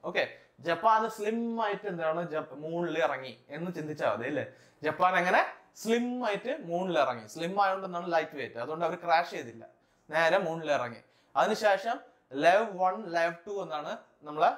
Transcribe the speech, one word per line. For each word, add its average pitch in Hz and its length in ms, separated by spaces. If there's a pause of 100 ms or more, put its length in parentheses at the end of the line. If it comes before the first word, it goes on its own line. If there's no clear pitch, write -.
(100)
ഓക്കെ, 180 140 (420)
ജപ്പാന് 220 520
slim 220 200 (280)
ആയിട്ട് 202 260
എന്താണ് 165 300 (120)
ജപ്-, 151 300
മൂണിൽ 165 420
ഇറങ്ങി 131 280 (240)
എന്ന് 180 200
ചിന്തിച്ചാൽ 151 380
മതി 117 160
അല്ലേ? 127 140 (400)
ജപ്പാൻ 175 360
എങ്ങനെ 202 200 (380)
Slim 233 240 (220)
ആയിട്ട് 208 260 (160)
മൂണിൽ 175 340
ഇറങ്ങി? 123 300
Slim 170 300
ആയതുകൊണ്ട് 190 260
എന്താണ്? 175 240
ലൈറ്റ് 160 260
വെയിറ്റ്, 117 240
അതുകൊണ്ട് 156 240
അവർ 185 160
crash 170 320
ചെയ്തില്ല, 117 300 (480)
നേരെ 165 320
മൂണിൽ 160 320
ഇറങ്ങി. 120 240 (380)
അതിനുശേഷം 208 580 (480)
Lev 190 200 (180)
one, 185 120 (220)
Lev 170 180 (120)
two 208 80 (100)
എന്നാണ് 156 280 (360)
നമ്മളെ 156 300